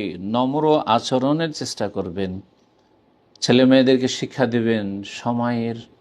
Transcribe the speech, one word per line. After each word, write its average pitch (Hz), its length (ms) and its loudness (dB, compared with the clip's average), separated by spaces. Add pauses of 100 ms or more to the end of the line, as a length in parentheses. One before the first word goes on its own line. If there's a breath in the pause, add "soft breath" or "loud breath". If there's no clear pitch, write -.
(300)
নম্র 131 340 0 (220)
আচরণের 135 640 0
চেষ্টা 120 360 -6
করবেন। 95 440 -6 (1120)
ছেলে 127 220 6
মেয়েদেরকে 131 440 6
শিক্ষা 127 380 -4
দেবেন 113 400 0 (340)
সময়ের 120 580 -4 (220)